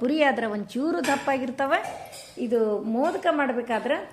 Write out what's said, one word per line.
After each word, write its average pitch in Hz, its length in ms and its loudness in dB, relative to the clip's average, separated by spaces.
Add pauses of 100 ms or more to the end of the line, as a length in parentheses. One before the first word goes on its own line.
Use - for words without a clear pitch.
ಪುರಿ 294 220 2
ಆದ್ರೆ 247 240 2
ಒಂಚೂರು 240 580 -2
ದಪ್ಪಾಗಿರ್ತಾವ. 269 720 0 (640)
ಇದು 220 440 2
ಮೋದಕ 277 480 0
ಮಾಡ್ಬೇಕಾದ್ರೆ 254 840 0